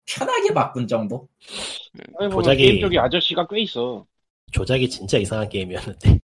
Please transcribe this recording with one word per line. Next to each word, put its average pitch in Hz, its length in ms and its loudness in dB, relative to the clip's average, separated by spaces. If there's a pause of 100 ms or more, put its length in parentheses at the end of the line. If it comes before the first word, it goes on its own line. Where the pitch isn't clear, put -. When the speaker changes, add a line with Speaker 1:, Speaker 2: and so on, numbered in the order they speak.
Speaker 1:
편하게 427 480 -2
바꾼 123 320 -2
정도? 113 400 -4 (960)
Speaker 2:
아니, 202 80 -2
뭐, 147 140 -2
Speaker 3:
조작이 135 240 6
Speaker 2:
게임 104 140 6
쪽에 - 180 2
아저씨가 165 520 0
꽤 214 120 -2
있어. 120 420 -6 (480)
Speaker 3:
조작이 123 360 0
진짜 107 300 -2
이상한 104 300 -2
게임이었는데. - 720 2 (100)